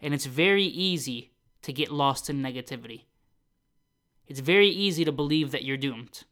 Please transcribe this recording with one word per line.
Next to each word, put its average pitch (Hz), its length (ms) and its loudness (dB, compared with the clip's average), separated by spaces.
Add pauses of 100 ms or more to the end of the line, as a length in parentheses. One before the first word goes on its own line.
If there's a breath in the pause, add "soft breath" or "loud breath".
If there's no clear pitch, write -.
and 147 140 -2
it's 143 120 -2
very 180 380 4
easy 160 680 -2 (300)
to - 100 -8
get 139 180 -2
lost 143 400 0
in 143 100 -2
negativity. 123 680 -10 (1200)
It's 139 120 -10
very 185 280 6
easy 185 360 0
to 156 60 2
believe 147 400 0
that 135 140 -4
you're 135 120 -2
doomed. 123 560 -6